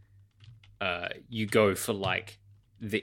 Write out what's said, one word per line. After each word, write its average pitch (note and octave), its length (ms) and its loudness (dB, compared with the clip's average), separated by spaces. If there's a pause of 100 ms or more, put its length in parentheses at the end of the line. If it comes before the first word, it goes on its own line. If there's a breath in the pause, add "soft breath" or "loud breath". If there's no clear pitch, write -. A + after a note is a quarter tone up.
(800)
uh, F2+ 260 -2 (220)
you A2 180 -2
go G#2 280 6
for, - 180 -4
like, F#2+ 460 -4 (420)
the G#2+ 220 -2